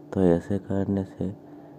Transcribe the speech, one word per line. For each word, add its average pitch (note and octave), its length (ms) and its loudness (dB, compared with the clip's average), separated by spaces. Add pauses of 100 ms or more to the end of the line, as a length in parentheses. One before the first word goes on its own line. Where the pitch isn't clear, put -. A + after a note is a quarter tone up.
(140)
तो G2 80 0
ऐसे F2+ 380 4
करने G2 440 -2
से F#2+ 220 -8 (540)